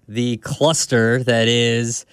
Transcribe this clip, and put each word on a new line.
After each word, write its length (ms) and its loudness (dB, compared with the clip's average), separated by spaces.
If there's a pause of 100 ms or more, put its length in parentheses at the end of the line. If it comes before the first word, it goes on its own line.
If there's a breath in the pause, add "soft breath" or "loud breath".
the 320 -4
cluster 840 0
that 240 2
is 640 0